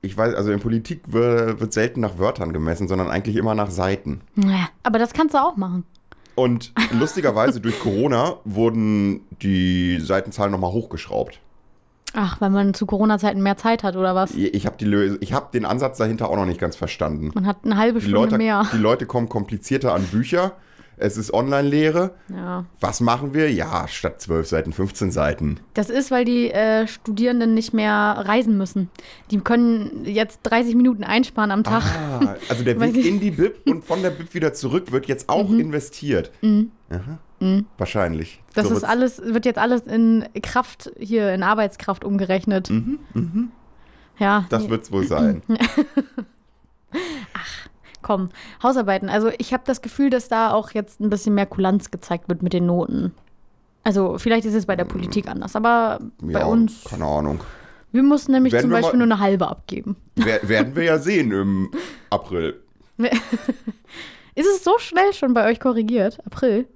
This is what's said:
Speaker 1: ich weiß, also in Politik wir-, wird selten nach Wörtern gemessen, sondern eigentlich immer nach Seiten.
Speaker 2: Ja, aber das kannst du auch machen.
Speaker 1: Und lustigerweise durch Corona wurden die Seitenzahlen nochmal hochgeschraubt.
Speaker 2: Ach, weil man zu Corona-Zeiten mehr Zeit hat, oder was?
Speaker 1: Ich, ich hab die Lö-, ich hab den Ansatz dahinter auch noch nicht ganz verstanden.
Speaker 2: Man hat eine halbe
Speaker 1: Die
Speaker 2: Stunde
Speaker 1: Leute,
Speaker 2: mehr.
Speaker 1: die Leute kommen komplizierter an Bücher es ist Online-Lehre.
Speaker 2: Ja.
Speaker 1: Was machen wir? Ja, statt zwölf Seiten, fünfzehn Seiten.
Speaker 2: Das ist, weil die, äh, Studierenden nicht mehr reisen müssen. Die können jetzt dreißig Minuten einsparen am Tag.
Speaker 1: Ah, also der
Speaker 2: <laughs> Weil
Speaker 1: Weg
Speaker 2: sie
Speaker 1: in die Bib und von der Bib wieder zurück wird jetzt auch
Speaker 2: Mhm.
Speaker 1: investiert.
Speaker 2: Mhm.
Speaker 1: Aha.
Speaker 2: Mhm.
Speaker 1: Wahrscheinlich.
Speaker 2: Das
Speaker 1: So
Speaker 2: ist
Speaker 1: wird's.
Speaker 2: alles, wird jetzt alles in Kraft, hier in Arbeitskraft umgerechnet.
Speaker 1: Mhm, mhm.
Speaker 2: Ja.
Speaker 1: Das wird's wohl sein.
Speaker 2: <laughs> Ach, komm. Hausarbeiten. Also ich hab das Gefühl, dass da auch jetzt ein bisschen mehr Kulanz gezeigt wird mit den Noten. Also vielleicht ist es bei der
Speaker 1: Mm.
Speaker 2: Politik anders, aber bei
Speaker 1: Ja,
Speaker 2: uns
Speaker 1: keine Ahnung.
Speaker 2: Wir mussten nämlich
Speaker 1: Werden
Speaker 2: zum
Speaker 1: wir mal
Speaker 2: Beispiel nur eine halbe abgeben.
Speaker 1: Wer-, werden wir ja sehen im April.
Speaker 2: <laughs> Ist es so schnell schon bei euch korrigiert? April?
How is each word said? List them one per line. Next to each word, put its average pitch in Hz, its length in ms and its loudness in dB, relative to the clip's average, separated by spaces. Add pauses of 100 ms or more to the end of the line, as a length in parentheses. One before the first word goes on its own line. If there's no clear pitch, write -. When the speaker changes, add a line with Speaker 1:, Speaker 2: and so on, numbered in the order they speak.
Speaker 1:
ich 95 160 -8
weiß, 110 180 0
also 104 180 0
in 101 80 0
Politik 113 460 -4
wir-, 117 540 2
wird 107 140 -4
selten 120 260 0
nach 104 180 -4
Wörtern 90 360 -2
gemessen, 85 340 -2
sondern 92 220 -2
eigentlich 101 260 -2
immer 110 180 0
nach 104 160 -2
Seiten. 90 500 -4 (160)
Speaker 2:
Ja, 190 320 2 (160)
aber 226 140 0
das 233 140 0
kannst 311 220 0
du 294 40 6
auch 302 180 2
machen. 180 280 -4 (520)
Speaker 1:
Und 120 380 0 (180)
lustigerweise 127 680 2
durch 113 180 -2
Corona 123 540 2 (100)
wurden 107 760 2 (180)
die 90 600 2
Seitenzahlen 95 520 -2
nochmal 92 180 -2
hochgeschraubt. - 720 -6 (720)
Speaker 2:
Ach, 202 280 -4
weil 196 80 2
man 196 240 2
zu - 100 -2
Corona-Zeiten 202 580 2
mehr 196 140 2
Zeit 226 260 0
hat, 190 140 -2
oder 185 180 0
was? 190 200 0
Speaker 1:
Ich, 95 200 0
ich 101 120 -2
hab - 100 -6
die - 80 -6
Lö-, 101 360 2
ich 101 120 -6
hab 139 200 -4
den 117 120 -2
Ansatz 131 320 -2
dahinter 110 320 -2
auch - 80 0
noch 101 80 0
nicht 90 160 -2
ganz - 160 -4
verstanden. 76 580 -4
Speaker 2:
Man 190 120 0
hat 202 180 -4
eine 208 140 2
halbe 226 220 2
Speaker 1:
Die 202 80 -8
Speaker 2:
Stunde 202 120 4
Speaker 1:
Leute, 220 180 2
Speaker 2:
mehr. 214 320 2
Speaker 1:
die 117 60 -2
Leute 113 300 2
kommen 117 240 -2
komplizierter 113 640 -2
an 90 100 0
Bücher 139 480 0 (460)
es 104 200 -2
ist 107 160 -6
Online-Lehre. 147 800 2 (180)
Speaker 2:
Ja. 180 340 -8 (160)
Speaker 1:
Was - 200 -2
machen 123 340 0
wir? 151 180 2
Ja, 82 340 -2
statt - 360 -6
zwölf 82 260 -2
Seiten, 80 240 -2
fünfzehn 98 380 -4
Seiten. 76 500 -2 (140)
Speaker 2:
Das 208 160 -2
ist, 262 200 -2
weil 247 140 2
die, 240 260 0
äh, 220 360 2
Studierenden 233 680 0
nicht 226 220 0
mehr 214 180 2 (340)
reisen 214 300 2
müssen. 190 320 -2 (420)
Die 208 100 0
können 233 680 0
jetzt 214 360 -2
dreißig 233 320 0
Minuten 240 300 4
einsparen 214 460 0
am 202 140 2
Tag. 220 200 2
Speaker 1:
Ah, 151 500 0 (140)
also 123 160 -2
der 226 160 2
Speaker 2:
<laughs> - 0 -
Weil 226 140 2
Speaker 1:
Weg 254 80 4
Speaker 2:
sie - 80 4
Speaker 1:
in 202 100 2
die 202 120 2
Bib 156 340 0
und 170 180 0
von 175 180 -2
der 185 80 2
Bib 165 220 -12
wieder 160 220 0
zurück 151 360 -2
wird 127 160 0
jetzt 131 220 -4
auch 190 220 2
Speaker 2:
Mhm. 226 100 6
Speaker 1:
investiert. 147 680 -2 (100)
Speaker 2:
Mhm. 214 300 4 (180)
Speaker 1:
Aha. 113 300 -8 (220)
Speaker 2:
Mhm. 190 260 2 (100)
Speaker 1:
Wahrscheinlich. 85 680 -2 (120)
Speaker 2:
Das 214 140 2
Speaker 1:
So 226 60 2
Speaker 2:
ist 202 60 2
Speaker 1:
wird's. 208 100 -2
Speaker 2:
alles, 247 320 0
wird 226 220 -2
jetzt 240 140 0
alles 240 240 2
in 226 420 2 (180)
Kraft, - 560 -4
hier 208 360 0
in 185 80 -2
Arbeitskraft 202 600 -2
umgerechnet. 190 680 0
Speaker 1:
Mhm, 220 280 -2 (140)
mhm. 214 380 -2 (680)
Speaker 2:
Ja. 202 300 2
Speaker 1:
Das 110 220 0
wird's 110 200 -4
wohl 95 160 0
sein. 92 400 2
Speaker 2:
<laughs> 226 60 0 (1800)
Ach, - 340 -12 (340)
komm. 185 280 -2 (320)
Hausarbeiten. 202 460 2
Also 214 300 2
ich - 140 -6
hab 254 120 -4
das 254 180 -4
Gefühl, 277 280 0
dass 240 180 -2
da 226 240 2
auch 214 180 0
jetzt - 300 -8
ein 208 100 0
bisschen 208 240 0
mehr 202 120 2
Kulanz 190 440 0
gezeigt - 380 -8
wird 170 140 -2
mit 180 100 0
den 175 140 2
Noten. 175 460 0 (720)
Also 190 340 2
vielleicht 226 280 2
ist 214 80 -2
es 214 120 0
bei 190 100 -2
der 180 100 -2
Speaker 1:
Mm. - 20 -14
Speaker 2:
Politik - 400 -4
anders, - 260 -8
aber 226 440 2 (220)
bei - 200 -2
Speaker 1:
Ja, 156 60 2
Speaker 2:
uns 226 380 2
Speaker 1:
keine 92 200 -6
Ahnung. 76 360 0 (520)
Speaker 2:
Wir 247 100 4
mussten 285 300 4
nämlich 262 200 4
Speaker 1:
Werden 240 120 4
Speaker 2:
zum 247 60 2
Speaker 1:
wir 233 60 4
mal 233 60 4
Speaker 2:
Beispiel 254 160 4
nur 240 80 4
eine 220 140 4
halbe 196 280 2
abgeben. - 480 -8 (200)
Speaker 1:
Wer-, 107 320 0
werden 113 260 2
wir 165 100 0
ja 160 140 4
sehen 151 340 2
im 98 380 0 (400)
April. 87 500 -4 (180)
Speaker 2:
<laughs> - 200 -20 (1400)
Ist 311 120 2
es 392 180 2
so 349 140 4
schnell 392 360 2
schon 254 200 2
bei 220 160 4
euch 226 100 0
korrigiert? 226 680 0
April? 240 500 0